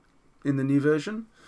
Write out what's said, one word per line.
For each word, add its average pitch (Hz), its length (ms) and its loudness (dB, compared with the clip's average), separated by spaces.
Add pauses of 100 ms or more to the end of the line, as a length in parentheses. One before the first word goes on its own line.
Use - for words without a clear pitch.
(460)
in 143 120 0
the 135 60 -2
new 139 160 2
version. 156 460 0 (220)